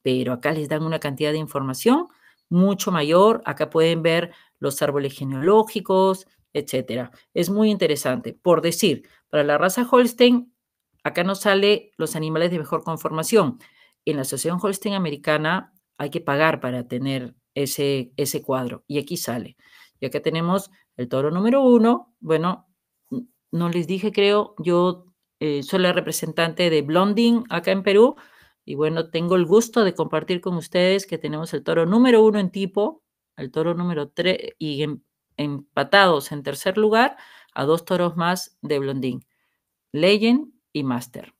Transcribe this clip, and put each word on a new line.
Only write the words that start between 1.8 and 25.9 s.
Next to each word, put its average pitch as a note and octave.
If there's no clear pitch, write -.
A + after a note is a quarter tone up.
mucho F#3+
mayor. E3+
Acá D3+
pueden E3
ver E3+
los C#3
árboles C#3
genealógicos, F#3+
etcétera. B2+
Es E3+
muy G#3+
interesante. C#3+
Por E3
decir, E3
para D3
la D3
raza F#3
Holstein, B3
acá -
no F#3+
sale G3+
los D#3+
animales D#3+
de F3
mejor D#3
conformación. D#3+
En D3+
la C3+
Asociación D3+
Holstein G3+
Americana D#3
hay C#3+
que E3
pagar D3
para B2
tener B2+
ese, C#3
ese C#3+
cuadro. B2+
Y C#3+
aquí C#3+
sale. A#2+
Y C3+
acá C#3+
tenemos E3+
el B2
toro C3+
número A3+
uno. A#3+
Bueno, D#3+
n-, D3
no E3+
les E3+
dije, F#3+
creo, G#3
yo, F3
eh, D3
soy F#3
la F3+